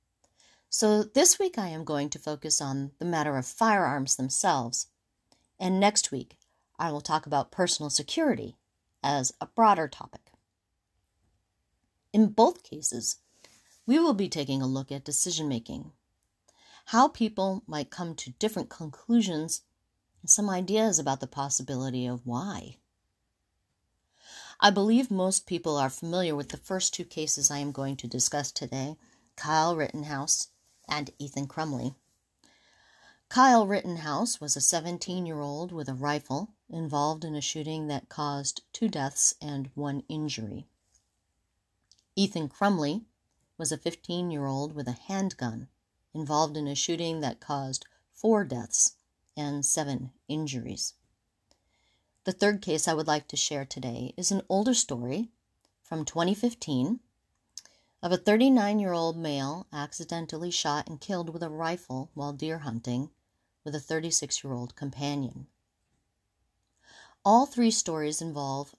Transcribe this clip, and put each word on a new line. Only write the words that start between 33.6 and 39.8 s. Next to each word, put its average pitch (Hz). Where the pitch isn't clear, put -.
Rittenhouse 175
was 147
a 143
seventeen-year-old 170
with 156
a 131
rifle 147
involved 156
in 156
a 143
shooting 156
that 139
caused 143
two 226
deaths 139
and 139
one 143